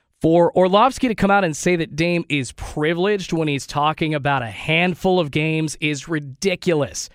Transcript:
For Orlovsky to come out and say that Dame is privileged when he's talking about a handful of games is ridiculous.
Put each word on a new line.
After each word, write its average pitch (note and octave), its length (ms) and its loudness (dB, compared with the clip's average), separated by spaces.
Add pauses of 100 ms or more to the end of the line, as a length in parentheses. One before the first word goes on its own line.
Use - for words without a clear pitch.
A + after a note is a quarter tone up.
(200)
For E3 360 4
Orlovsky G#3 520 4
to G#3+ 60 0
come G3 160 2
out G3 140 4
and D#3 120 -2
say F3+ 200 0
that D3+ 200 -6
Dame E3+ 320 0
is C#3 240 -4
privileged F3 800 -2
when D#3+ 160 0
he's C#3 180 -4
talking D3+ 480 -2
about C#3 280 0
a A2+ 40 -6
handful F3 720 0
of D3+ 120 -2
games D#3+ 500 -2
is D3+ 280 -4
ridiculous. D#3 1080 -4